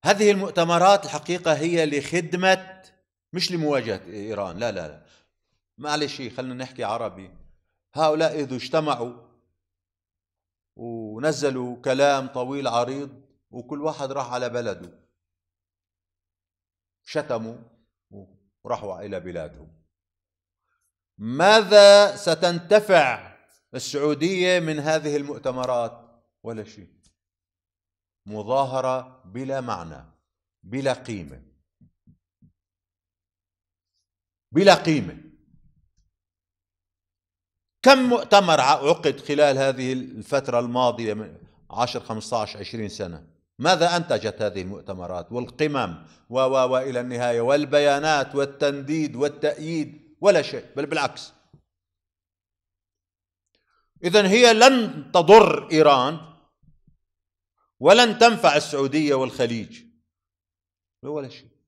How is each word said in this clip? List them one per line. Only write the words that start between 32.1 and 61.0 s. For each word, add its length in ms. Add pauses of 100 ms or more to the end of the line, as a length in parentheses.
بلا 220
قيمة. 580 (2500)
كم 160
مؤتمر 600
ع-، 280
عقد 320
خلال 380
هذه 340
الفترة 680
الماضية 540
من 220 (340)
عشر، 300
خمستاش، 560
عشرين 320
سنة؟ 380 (320)
ماذا 380
أنتجت 460
هذه 200
المؤتمرات 680
والقمم 760 (240)
و-، 100
و-، 300
وإلى 300
النهاية 400
والبيانات 920
والتنديد 840
والتأييد؟ 1040
ولا 220
شيء، 340
بل 100
بالعكس. 460 (2750)
إذن 220
هي 260
لن 600
تضر 580
إيران 600 (1500)
ولن 380
تنفع 380
السعودية 580
والخليج 720 (1160)